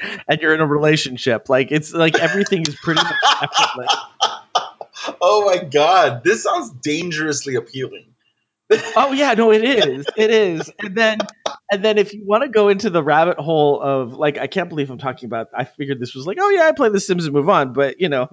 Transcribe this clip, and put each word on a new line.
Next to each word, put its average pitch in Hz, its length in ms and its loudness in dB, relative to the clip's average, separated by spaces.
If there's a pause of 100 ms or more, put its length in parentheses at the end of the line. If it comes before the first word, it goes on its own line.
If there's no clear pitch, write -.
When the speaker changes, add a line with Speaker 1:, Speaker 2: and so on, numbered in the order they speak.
(260)
Speaker 1:
and 156 140 0
you're 156 140 2
in 160 60 0
a 156 60 4
relationship. 143 840 0
Like, - 200 2
it's, 151 220 -2
like, 160 260 2
everything 185 440 0
is 143 120 -4
pretty - 280 -2
much - 200 -4
Speaker 2:
<laughs> 277 200 2
Speaker 1:
effortless. 240 520 -2 (1300)
Speaker 2:
Oh 208 240 2
my 185 180 0
God. 147 600 2
This 220 180 0
sounds 302 280 -4
dangerously 151 840 -6
appealing. - 500 -10 (640)
<laughs> 214 80 6 (200)
Speaker 1:
Oh 269 160 2
yeah, 269 220 2
no, 220 180 6
it 214 100 6
is. 165 440 0 (100)
It 214 140 2
is. 190 500 0
And 202 160 -8
then, 220 220 2 (520)
and 202 140 0
then 214 140 4
if 202 140 0
you 208 140 -16
wanna 226 220 2
go 214 200 4
into 202 220 0
the 170 100 2
rabbit 156 380 2
hole 147 420 2
of, 131 340 -2
like, 147 240 -2
I 135 100 -6
can't 175 200 -4
believe 147 220 -6
I'm 123 80 -12
talking 127 300 -8
about, 113 280 -6
I 123 60 -2
figured 135 380 -8
this 123 160 -10
was 135 100 -12
like, 196 140 -6
"Oh 403 80 2
yeah, 392 140 4
I 320 100 6
play 254 160 2
The 202 100 2
Sims 180 280 -2
and 139 80 -4
move 143 140 2
on," 143 260 2
but, 139 260 0
you 180 80 0
know, 131 240 -2